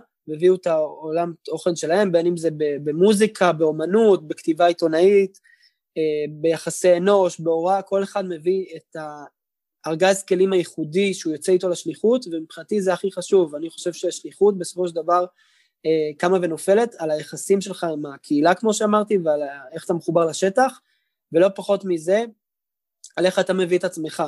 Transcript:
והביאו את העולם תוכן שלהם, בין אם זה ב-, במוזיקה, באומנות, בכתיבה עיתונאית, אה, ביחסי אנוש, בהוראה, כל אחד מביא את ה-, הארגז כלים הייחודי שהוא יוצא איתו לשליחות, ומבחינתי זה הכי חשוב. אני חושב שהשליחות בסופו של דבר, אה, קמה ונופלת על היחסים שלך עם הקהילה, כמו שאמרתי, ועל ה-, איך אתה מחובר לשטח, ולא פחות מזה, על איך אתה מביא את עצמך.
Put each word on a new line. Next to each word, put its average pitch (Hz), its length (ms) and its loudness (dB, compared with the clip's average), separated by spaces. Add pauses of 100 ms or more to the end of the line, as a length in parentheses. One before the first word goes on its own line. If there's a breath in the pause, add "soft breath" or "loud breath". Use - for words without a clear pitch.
(280)
והביאו 165 260 2
את 180 120 -6
העולם 156 640 -2 (100)
תוכן 160 340 -4
שלהם, 175 360 0
בין 170 140 2
אם 175 100 0
זה 165 140 -2
ב-, 151 340 -2
במוזיקה, 196 680 2
באומנות, 160 760 2
בכתיבה 160 380 0
עיתונאית, 180 720 2 (600 soft breath)
אה, 151 320 -2
ביחסי 165 680 2
אנוש, 185 440 2
בהוראה, 165 420 0
כל 196 200 0
אחד 196 220 -6
מביא 180 420 -2 (100)
את - 200 -20
ה-, 151 280 -12 (600)
הארגז 180 380 2
כלים 190 300 2
הייחודי 175 600 -2
שהוא 165 180 -6
יוצא 151 200 -2
איתו 180 160 2
לשליחות, 208 640 -2
ומבחינתי 165 500 -4
זה 185 100 0
הכי 190 200 -4
חשוב. 175 420 2
אני 160 160 -8
חושב - 220 -6
שהשליחות 185 640 0
בסופו 175 300 -6
של 165 60 -10
דבר, 175 300 0 (600)
אה, 156 320 0
קמה 185 240 2
ונופלת 196 560 0
על 160 120 -4
היחסים 156 500 -2
שלך 185 240 -8
עם 156 220 -6
הקהילה, 147 480 0
כמו 214 200 0
שאמרתי, 208 440 0
ועל 151 240 -2
ה-, 139 300 -10
איך 165 120 -12
אתה 190 100 -2
מחובר 165 300 0
לשטח, 196 560 0 (520)
ולא 175 220 4
פחות 196 300 -4
מזה, 180 400 -2 (920)
על 175 100 0
איך 185 120 -2
אתה 185 140 0
מביא 180 260 0
את 175 60 -4
עצמך. 165 440 -6